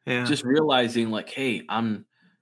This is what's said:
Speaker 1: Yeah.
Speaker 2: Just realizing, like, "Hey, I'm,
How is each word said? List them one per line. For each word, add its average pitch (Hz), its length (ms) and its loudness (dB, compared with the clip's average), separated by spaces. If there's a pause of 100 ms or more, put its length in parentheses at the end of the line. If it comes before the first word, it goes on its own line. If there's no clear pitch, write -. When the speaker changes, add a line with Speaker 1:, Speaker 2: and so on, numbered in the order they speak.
Speaker 1:
Yeah. 123 180 0
Speaker 2:
Just 139 200 0
realizing, 123 680 2
like, 107 180 -4
"Hey, 127 400 -4
I'm, 110 380 -2 (360)